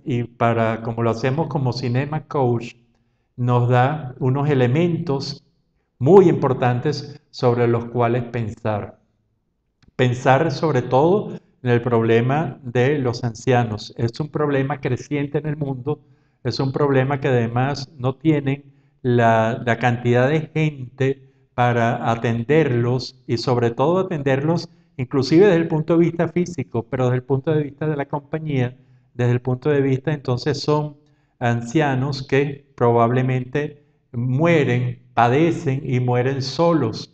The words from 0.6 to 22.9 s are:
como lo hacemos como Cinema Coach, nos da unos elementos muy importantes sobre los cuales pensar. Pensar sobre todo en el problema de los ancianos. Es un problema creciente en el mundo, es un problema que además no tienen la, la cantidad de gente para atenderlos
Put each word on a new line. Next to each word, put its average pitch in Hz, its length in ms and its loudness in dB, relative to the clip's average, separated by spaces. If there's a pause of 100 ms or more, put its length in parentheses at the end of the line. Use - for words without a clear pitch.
como 117 200 -4
lo 117 80 2
hacemos 131 380 -2
como 127 240 -2
Cinema 139 540 -4
Coach, 120 500 -2 (600)
nos 123 320 0
da 127 500 0
unos 139 300 0
elementos 139 960 0 (540)
muy 175 300 8
importantes 131 920 -2 (100)
sobre 120 380 0
los 117 180 0
cuales 120 380 -2
pensar. 107 760 -6 (960)
Pensar 139 560 2
sobre 135 320 0
todo 165 520 2 (280)
en 123 80 -2
el 120 120 2
problema 117 800 0
de 127 360 0
los 123 260 -4
ancianos. 113 720 -2
Es 117 220 -4
un 151 80 -6
problema 143 520 -2
creciente 143 580 -4
en 151 80 -4
el 151 100 -4
mundo, 139 440 -4 (440)
es 123 160 -4
un 135 120 0
problema 135 480 2
que 147 80 -2
además 123 680 -2
no 131 160 -4
tienen 139 580 -2 (300)
la, 117 640 2
la 117 120 0
cantidad 123 500 2
de 156 260 -2
gente 135 760 -4 (300)
para 120 500 0
atenderlos 120 1160 0